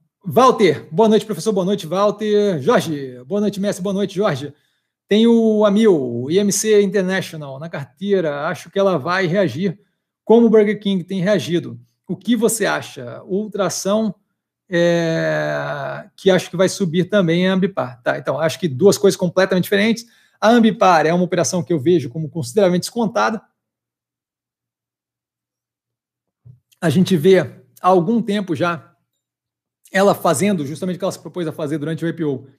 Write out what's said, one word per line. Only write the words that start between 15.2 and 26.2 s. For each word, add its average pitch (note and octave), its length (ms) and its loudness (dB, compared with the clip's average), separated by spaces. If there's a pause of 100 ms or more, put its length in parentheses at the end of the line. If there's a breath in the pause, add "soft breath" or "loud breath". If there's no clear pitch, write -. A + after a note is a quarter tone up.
que F#3 140 2
acho F3+ 200 2
que F3 60 -10
vai F3+ 140 2
subir F3 340 -2
também F3+ 420 2
é F#3+ 40 2
a - 20 2
Ambipar, F3+ 500 -4
tá? C#3 160 -4
Então, C#3 200 -4
acho D#3 200 -2
que F#3 80 -2
duas D#3 300 2
coisas G3 200 2
completamente F#3 480 0
diferentes. G#3+ 420 -2 (340 soft breath)
A G#3 80 4
Ambipar F#3+ 580 4
é D#3+ 60 2
uma F3+ 120 2
operação E3+ 380 -2
que D3+ 100 -6
eu E3+ 60 0
vejo D3 300 0
como D#3 220 -10
consideravelmente F3 540 0
descontada. A3 580 -2 (3500)